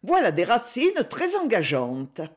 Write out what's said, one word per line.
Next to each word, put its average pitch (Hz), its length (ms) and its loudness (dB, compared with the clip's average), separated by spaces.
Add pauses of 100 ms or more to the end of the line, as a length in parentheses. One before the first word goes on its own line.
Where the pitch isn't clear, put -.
« - 0 -
voilà 277 280 4
des 156 120 0
racines 254 680 0
très 359 280 -2
engageantes. » 139 800 -2 (180)